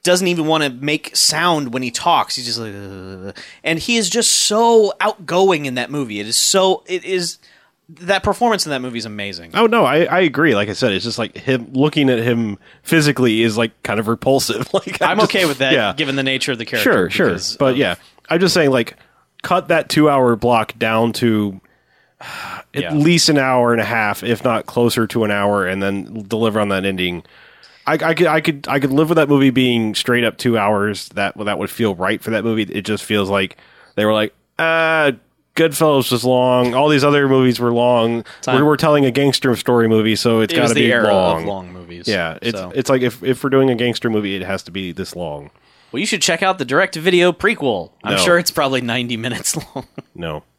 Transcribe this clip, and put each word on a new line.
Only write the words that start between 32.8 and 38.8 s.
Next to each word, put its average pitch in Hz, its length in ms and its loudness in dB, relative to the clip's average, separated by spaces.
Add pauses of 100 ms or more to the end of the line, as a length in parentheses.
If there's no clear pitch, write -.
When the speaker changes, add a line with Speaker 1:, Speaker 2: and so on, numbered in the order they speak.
Speaker 2:
just 104 220 -6
feels 104 240 0
like 98 300 -2 (380)
they 104 80 0
were 107 80 2
like, - 200 0 (240)
"Uh, 160 560 2 (440)
Goodfellas 151 560 2
was 120 120 -2
long. 123 500 2
All 143 140 4
these 147 160 4
other 147 240 4
movies 127 300 4
were 120 140 0
long. 117 520 2 (160)
Speaker 1:
Time. 127 200 -2
Speaker 2:
We're, 147 80 4
we're 151 80 4
telling 147 280 4